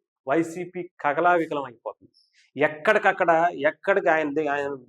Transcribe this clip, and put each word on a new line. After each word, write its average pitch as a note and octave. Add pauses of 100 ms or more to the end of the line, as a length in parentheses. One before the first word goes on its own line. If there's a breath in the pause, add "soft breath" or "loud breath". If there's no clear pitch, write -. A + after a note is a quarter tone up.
(280)
వైసీపీ E3+ (120)
కగలావికలం D#3
అయిపోతుంది. - (480)
ఎక్కడికక్కడ, E3+
ఎక్కడికి E3
ఆయన D#3
ది-, D3+
ఆయన C#3+ (140)